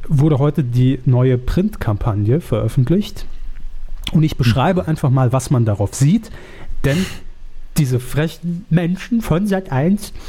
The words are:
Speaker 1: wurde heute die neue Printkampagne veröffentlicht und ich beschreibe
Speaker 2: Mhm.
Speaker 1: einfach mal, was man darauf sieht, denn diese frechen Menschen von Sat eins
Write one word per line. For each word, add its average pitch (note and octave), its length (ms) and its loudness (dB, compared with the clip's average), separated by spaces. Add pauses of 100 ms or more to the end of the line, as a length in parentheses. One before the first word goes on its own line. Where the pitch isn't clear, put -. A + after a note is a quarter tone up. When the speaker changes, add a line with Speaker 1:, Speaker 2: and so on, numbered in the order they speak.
Speaker 1:
wurde D3 320 4
heute D3 240 2
die B2 420 2
neue B2+ 320 4
Printkampagne A#2+ 1040 0
veröffentlicht B2 840 0 (880)
und D#3 100 4
ich - 140 0
beschreibe C3+ 460 2
Speaker 2:
Mhm. - 40 -6
Speaker 1:
einfach D#3 220 0
mal, C3 240 2
was C3 180 -2
man B2+ 140 4
darauf G2+ 280 0
sieht, F3 380 2 (540)
denn D#3+ 200 0 (720)
diese B2+ 240 2
frechen E3+ 680 -4
Menschen F3+ 520 0
von F#3+ 260 0
Sat F#3+ 240 -2
eins D#3+ 400 0 (180)